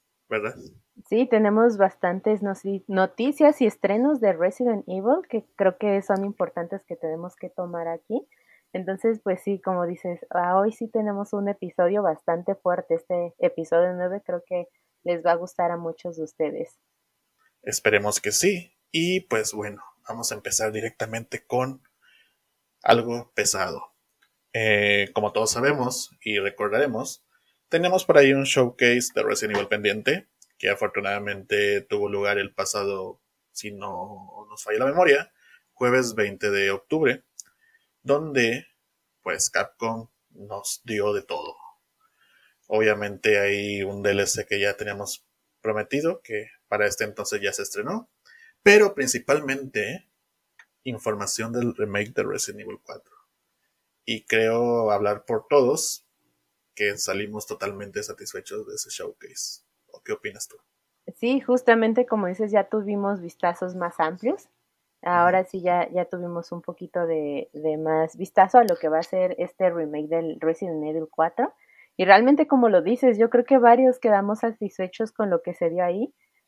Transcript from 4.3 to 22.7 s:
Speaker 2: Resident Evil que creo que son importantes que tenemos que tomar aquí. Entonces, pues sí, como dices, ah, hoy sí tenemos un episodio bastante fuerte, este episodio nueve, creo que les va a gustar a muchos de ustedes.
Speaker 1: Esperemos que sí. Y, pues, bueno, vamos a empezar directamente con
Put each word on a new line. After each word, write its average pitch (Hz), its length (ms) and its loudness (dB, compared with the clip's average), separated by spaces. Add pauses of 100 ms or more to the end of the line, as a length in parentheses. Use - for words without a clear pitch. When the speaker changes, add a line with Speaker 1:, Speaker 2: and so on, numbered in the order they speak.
Speaker 2:
Resident 196 540 -2
Evil 208 400 0
que 214 280 -6
creo 190 240 0
que 202 240 0
son 196 220 0
importantes 185 600 -6
que 170 100 -12
tenemos 165 400 -8
que 180 140 -14
tomar 170 380 -8
aquí. 190 360 -6 (480)
Entonces, 190 520 -2
pues 185 200 -2
sí, 202 160 -4
como 180 280 -2
dices, 175 320 -8 (100)
ah, 180 300 2
hoy 214 120 2
sí 226 160 -8
tenemos 208 460 -4
un 202 160 -2
episodio 190 540 0
bastante 175 500 -2
fuerte, 180 400 -2
este 175 460 -2
episodio 175 540 2
nueve, 180 300 -4
creo 175 220 -6
que 175 220 -6 (360)
les 170 220 -2
va 175 60 6
a 170 60 2
gustar 175 340 -2
a 170 60 -4
muchos 170 400 -10
de 160 60 -8
ustedes. 156 540 -6 (840)
Speaker 1:
Esperemos 104 580 0
que - 100 -6
sí. 180 460 -2 (140)
Y, 180 300 0
pues, 110 320 -4
bueno, 104 280 -10 (260)
vamos 117 240 -8
a 120 40 -8
empezar 110 360 -4
directamente 113 760 -8
con 131 340 -2 (1040)